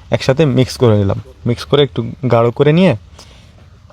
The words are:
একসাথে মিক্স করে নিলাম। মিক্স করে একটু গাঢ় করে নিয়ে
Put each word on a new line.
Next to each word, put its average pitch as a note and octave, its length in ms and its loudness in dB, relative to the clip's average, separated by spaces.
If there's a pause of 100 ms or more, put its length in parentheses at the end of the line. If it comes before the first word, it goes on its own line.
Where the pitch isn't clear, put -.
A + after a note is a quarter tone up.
(100)
একসাথে C3 340 0
মিক্স B2+ 320 0
করে A2 220 2
নিলাম। G2+ 220 -2 (260)
মিক্স A#2+ 180 -4
করে C3+ 180 0
একটু A#2 300 -4 (180)
গাঢ় A#2+ 200 2
করে C#3+ 220 0
নিয়ে E3 240 2 (960)